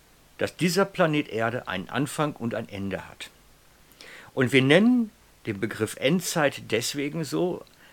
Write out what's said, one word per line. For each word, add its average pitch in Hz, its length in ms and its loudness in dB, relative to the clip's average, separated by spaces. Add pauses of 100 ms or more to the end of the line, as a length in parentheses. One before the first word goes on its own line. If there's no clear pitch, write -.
(380)
dass 101 180 -4
dieser 180 280 2
Planet 156 440 0
Erde 113 380 -2
einen 92 220 -6
Anfang 147 460 -2
und 117 200 -6
ein 110 140 -6
Ende 98 400 -6
hat. - 220 -18 (1040)
Und 127 180 2
wir 135 100 8
nennen 214 480 6 (360)
den 101 140 -6
Begriff 107 360 -4
Endzeit 147 720 0
deswegen 143 540 -2
so, 160 400 -4 (280)